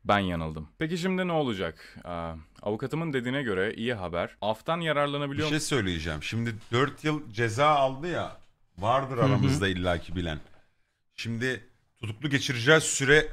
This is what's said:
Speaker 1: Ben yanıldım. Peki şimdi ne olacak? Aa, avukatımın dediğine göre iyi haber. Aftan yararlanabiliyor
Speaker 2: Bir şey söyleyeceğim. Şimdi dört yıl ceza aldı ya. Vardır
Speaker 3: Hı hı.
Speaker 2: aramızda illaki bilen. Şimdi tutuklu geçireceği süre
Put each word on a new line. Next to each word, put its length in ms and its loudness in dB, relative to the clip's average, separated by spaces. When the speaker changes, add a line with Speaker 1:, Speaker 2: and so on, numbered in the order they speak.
Speaker 1:
Ben 140 4
yanıldım. 580 -4
Peki 200 -4
şimdi 300 -2
ne 40 -2
olacak? 720 -4
Aa, 300 -8
avukatımın 520 -4
dediğine 300 -2
göre 300 -2
iyi 200 -4
haber. 480 -4
Aftan 380 -2
yararlanabiliyor 680 0
Speaker 2:
Bir 20 0
şey 100 2
söyleyeceğim. 640 0
Şimdi 320 -2
dört 320 0
yıl 300 -2
ceza 360 2
aldı 380 2
ya. 300 -4
Vardır 400 0
Speaker 3:
Hı 40 2
hı. 40 6
Speaker 2:
aramızda 420 4
illaki 480 0
bilen. 240 -2
Şimdi 540 -6
tutuklu 320 -8
geçireceği 520 4
süre 520 4